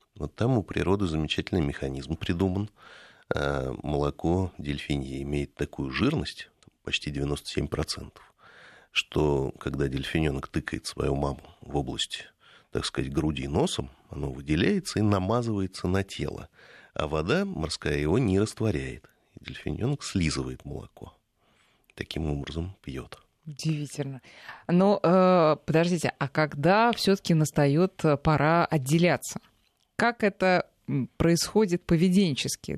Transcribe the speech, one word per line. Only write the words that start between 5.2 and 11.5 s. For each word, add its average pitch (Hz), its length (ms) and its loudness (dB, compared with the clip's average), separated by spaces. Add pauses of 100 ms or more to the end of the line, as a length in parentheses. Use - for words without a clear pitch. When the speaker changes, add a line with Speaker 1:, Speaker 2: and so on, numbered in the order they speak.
Speaker 1:
имеет 71 320 -4
такую 69 360 -6
жирность, 101 580 -4 (340)
почти - 280 -6
девяносто 71 380 -4
семь 73 180 -2
процентов, - 640 -8 (580)
что 71 680 0
когда 69 300 -2
дельфиненок 69 580 0
тыкает - 380 -6
свою 69 300 -2
маму 71 280 -2 (180)